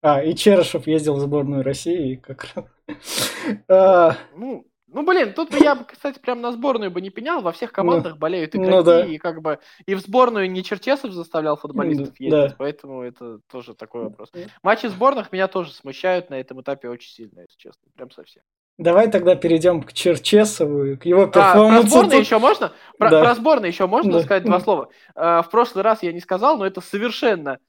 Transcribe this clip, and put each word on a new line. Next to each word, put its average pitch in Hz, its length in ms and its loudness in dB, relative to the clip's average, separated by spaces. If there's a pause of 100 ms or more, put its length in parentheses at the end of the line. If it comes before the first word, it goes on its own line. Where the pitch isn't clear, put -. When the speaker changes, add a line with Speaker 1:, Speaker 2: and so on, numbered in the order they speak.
Speaker 1:
А, 147 180 2
и 156 140 -2
Черышев 175 520 2
ездил 151 280 0
в 139 40 -4
сборную 139 440 -4
России, 139 500 -4
и - 40 -10
как - 260 -18 (100)
раз. - 120 -12 (220)
<laughs> - 840 -8
А. 185 460 6 (200)
Speaker 2:
Ну, 220 300 -14 (220)
ну, 262 160 -10
блин, 330 300 -2
тут 320 180 -8
бы 294 80 -6
я 294 160 4
бы, 240 100 -16
кстати, - 340 -14
прям 240 220 -8
на 240 100 -6
сборную 233 400 -6
бы 175 100 -10
не 196 80 -12
пенял, 277 320 -8
во 175 100 -6
всех 226 200 -10
Speaker 1:
Ну, - 40 -14
Speaker 2:
командах 170 420 -2
болеют 160 360 -6
Speaker 1:
ну 190 100 -4
Speaker 2:
игроки, 185 220 4
Speaker 1:
да. 170 200 4
Speaker 2:
и 160 120 -10
как 165 240 -10
бы 156 180 -6 (280)
и 190 80 -4
в 190 40 -6
сборную 202 520 0
не 185 120 -8
Черчесов 254 500 -6
заставлял 160 420 -4
футболистов 147 540 -6
Speaker 1:
М, - 100 -20
Speaker 2:
ездить, 135 120 -4 (180)
Speaker 1:
да. 139 80 -20
Speaker 2:
поэтому 139 440 -10
это 120 380 -16 (100)
тоже 120 240 -18
такой 117 300 -14
вопрос. 107 300 -16
Speaker 1:
М. 175 160 -18 (120)
Speaker 2:
Матчи 220 260 -2
сборных 220 440 -4
меня 190 160 -4
тоже 175 240 -8
смущают 180 580 -6
на 143 60 -12
этом 131 260 -14
этапе 135 280 -10
очень 120 220 -16
сильно, 110 300 -20
если - 160 -20
честно, - 380 -20
прям 127 160 -20
совсем. - 320 -20 (340)
Speaker 1:
Давай 180 320 4
тогда 180 260 4
перейдем 165 480 0
к - 100 -20
Черчесову 170 920 0
и 139 120 -6
к - 80 -12
его 175 180 4
Speaker 2:
А, 190 40 2
про 196 140 4
Speaker 1:
перформансу 214 460 6
Speaker 2:
сборную 339 300 6
Speaker 1:
тут. - 80 8
Speaker 2:
еще 220 140 2
можно? 240 320 2 (280)
Про, 214 100 4
Speaker 1:
Да. 160 140 6
Speaker 2:
про 240 120 4
сборную 233 360 0
еще 185 160 -2
можно 202 260 0
Speaker 1:
Да. 170 100 4
Speaker 2:
сказать 185 200 0
два 202 140 2
Speaker 1:
М. 185 40 -2
Speaker 2:
слова? 185 280 -2 (260)
Э, 170 260 2
в 170 80 -4
прошлый 226 340 0
раз 220 200 0
я 175 100 -4
не 175 60 -10
сказал, 220 380 -2
но 196 80 -4
это 190 160 -8
совершенно 202 760 -4 (120)